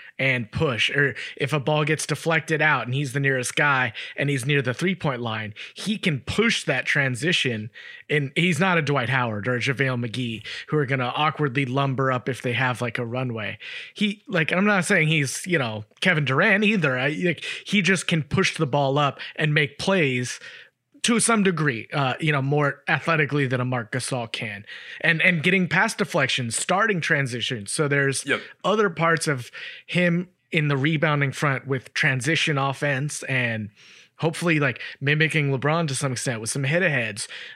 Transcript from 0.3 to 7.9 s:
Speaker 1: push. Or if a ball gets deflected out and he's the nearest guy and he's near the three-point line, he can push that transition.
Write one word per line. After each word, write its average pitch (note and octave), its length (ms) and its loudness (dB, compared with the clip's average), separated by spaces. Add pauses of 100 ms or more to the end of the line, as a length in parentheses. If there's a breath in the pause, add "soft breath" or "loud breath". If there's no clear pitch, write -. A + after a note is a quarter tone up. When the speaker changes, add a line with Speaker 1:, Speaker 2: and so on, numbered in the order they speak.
Speaker 1:
push. B2 400 0
Or C#3 240 2 (200 loud breath)
if C#3 160 -2
a D3+ 80 2
ball D3+ 240 2
gets D3+ 220 0
deflected D#3 560 0
out C#3+ 240 4
and B2 80 -4
he's C3+ 200 -2
the C#3+ 60 0
nearest C3+ 360 0
guy C3+ 360 2 (240 loud breath)
and C#3 140 0
he's C3 160 0
near C#3+ 160 2
the B2 120 0
three-point D#3+ 460 -2
line, A2 360 -6 (180 loud breath)
he G#3+ 240 -4
can D3 220 0
push - 460 0
that C3 200 0
transition. B2+ 840 0 (360 loud breath)